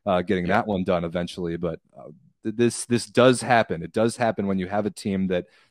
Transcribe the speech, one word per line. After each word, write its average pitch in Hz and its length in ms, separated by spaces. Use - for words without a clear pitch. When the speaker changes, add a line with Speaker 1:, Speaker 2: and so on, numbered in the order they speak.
Speaker 1:
uh, 92 160
getting 90 240
Speaker 2:
Yeah. 92 120
Speaker 1:
that 117 100
one 95 180
done 87 200
eventually. 87 520
But, 82 240
uh, 69 140
th-, 110 140
this, 120 280
this 120 220
does 123 340
happen. 113 420
It 85 100
does 113 260
happen 110 280
when 98 120
you 90 80
have 101 180
a 104 60
team 95 380
that 90 180